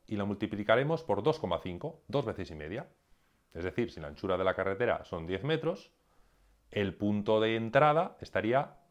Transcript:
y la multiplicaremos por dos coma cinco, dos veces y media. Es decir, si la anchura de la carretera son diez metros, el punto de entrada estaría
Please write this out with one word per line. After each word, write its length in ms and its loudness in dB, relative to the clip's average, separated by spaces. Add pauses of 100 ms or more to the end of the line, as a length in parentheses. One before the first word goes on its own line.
y 80 -6
la 100 0
multiplicaremos 760 2
por 180 0
dos 160 2
coma 240 -2
cinco, 460 -8
dos 180 0
veces 240 -6
y 60 -12
media. 320 -10 (680)
Es 100 -8
decir, 280 -2
si 80 -14
la 80 -8
anchura 280 -2
de 100 2
la 100 4
carretera 500 0
son 220 -6
diez 160 -2
metros, 480 -2 (800)
el 240 0
punto 440 2
de 160 2
entrada 640 2
estaría 580 0 (120)